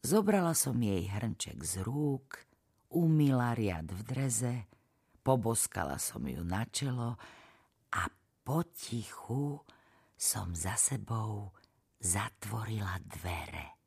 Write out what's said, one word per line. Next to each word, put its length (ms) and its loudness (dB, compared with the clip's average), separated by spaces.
zobrala 500 4
som 240 2
jej 300 2
hrnček 560 -4
z 180 -4
rúk, 640 -2
umyla 640 6
riad 320 0
v 160 -6
dreze, 520 0
poboskala 720 2
som 300 -6
ju 200 -4
na 240 0
čelo 480 -4
a 120 0
potichu 1200 -4
som 400 -2
za 200 -4
sebou 800 -2
zatvorila 960 -2
dvere. 880 -8